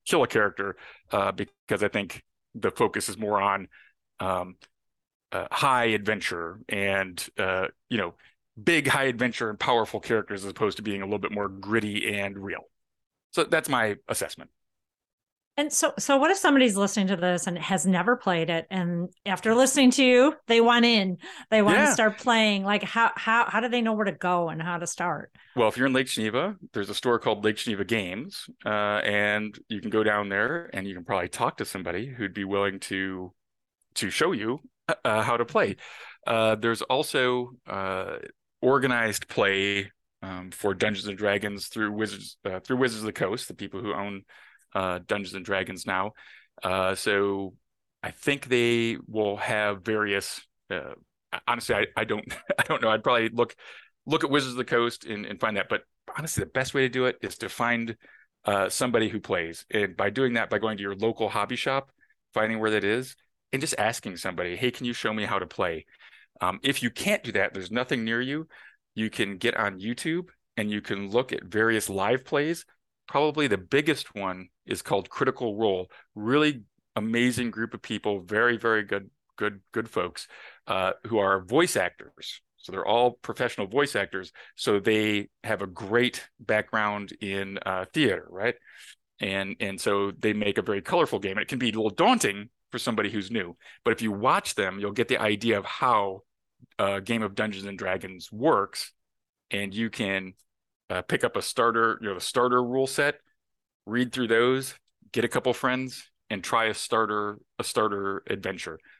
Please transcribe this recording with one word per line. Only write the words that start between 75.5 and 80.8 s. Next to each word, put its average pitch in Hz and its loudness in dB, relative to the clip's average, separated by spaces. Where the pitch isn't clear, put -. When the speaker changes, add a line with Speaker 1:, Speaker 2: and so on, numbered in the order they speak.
Speaker 1:
Role. 98 0
Really 127 2
amazing 117 0
group 113 -6
of 104 -12
people, 104 -4
very, 107 2
very 110 2
good, 101 -6
good, 104 -4
good 113 -4
folks, - -4
uh, 92 0